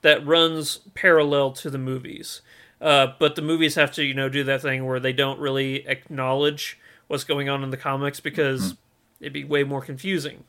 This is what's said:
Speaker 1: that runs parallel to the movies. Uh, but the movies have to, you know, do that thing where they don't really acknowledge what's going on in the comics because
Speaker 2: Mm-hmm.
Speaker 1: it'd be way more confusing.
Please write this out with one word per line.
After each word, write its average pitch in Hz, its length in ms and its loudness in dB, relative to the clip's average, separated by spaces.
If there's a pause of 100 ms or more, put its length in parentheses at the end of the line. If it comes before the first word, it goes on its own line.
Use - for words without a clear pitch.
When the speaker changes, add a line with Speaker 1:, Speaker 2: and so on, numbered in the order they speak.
Speaker 1:
that 147 240 4
runs 160 540 0 (140)
parallel 147 600 4
to 147 160 -10
the 135 100 -8
movies. - 600 -8 (380)
Uh, 143 280 6 (120)
but 151 160 4
the 165 60 -6
movies 156 340 2
have 147 180 4
to, 151 100 -2
you 139 100 -2
know, 135 160 -2
do 139 160 0
that 135 160 0
thing 131 240 -2
where 127 140 -2
they 131 120 -2
don't 135 280 0
really 135 480 -2
acknowledge 135 920 -2 (280)
what's 147 180 -4
going 143 240 -2
on 139 140 -2
in 131 80 -6
the 127 60 -6
comics 139 440 -4
because 143 400 -2 (120)
Speaker 2:
Mm-hmm. - 520 -20
Speaker 1:
it'd 139 80 -12
be 143 100 -10
way 143 220 2
more 139 160 -4
confusing. 147 680 -6